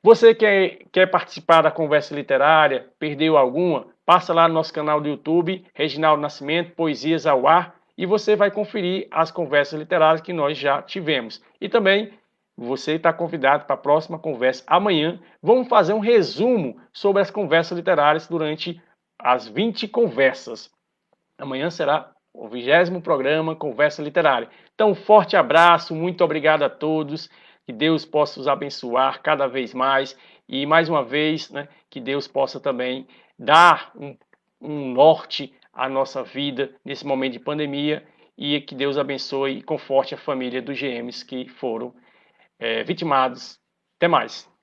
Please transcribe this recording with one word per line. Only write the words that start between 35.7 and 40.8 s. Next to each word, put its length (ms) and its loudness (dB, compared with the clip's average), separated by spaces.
à 160 -6
nossa 340 -4
vida 520 -6
nesse 220 -12
momento 280 -2
de 40 -14
pandemia. 640 -6
E 260 -4
que 120 -18
Deus 240 -2
abençoe 600 -4
e 40 -16
conforte 520 -2
a 40 -16
família 440 -6
dos 160 -10
G 100 -6